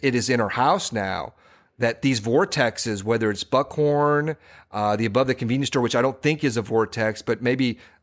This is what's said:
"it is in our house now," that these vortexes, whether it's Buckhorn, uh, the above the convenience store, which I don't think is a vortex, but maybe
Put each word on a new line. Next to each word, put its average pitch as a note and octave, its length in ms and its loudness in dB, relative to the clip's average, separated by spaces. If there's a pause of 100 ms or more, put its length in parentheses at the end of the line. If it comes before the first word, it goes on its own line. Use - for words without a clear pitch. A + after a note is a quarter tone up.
"it C3 120 2
is A#2+ 140 0
in A#2+ 140 2
our G2 80 0
house D3 420 0
now," F#2+ 400 -4 (460)
that A#2 240 -2
these C3 180 2
vortexes, A#2 800 0
whether A2 280 0
it's G2 140 -4
Buckhorn, D3 920 0 (340)
uh, G#2+ 260 0
the A2+ 100 0
above B2 200 2
the B2+ 80 0
convenience B2+ 340 -2
store, - 120 0
which A#2+ 160 0
I A#2+ 60 4
don't C3 180 0
think D3+ 240 0
is A#2+ 140 0
a A2 40 0
vortex, A2 600 -2
but A2+ 180 -2
maybe B2 380 0 (240)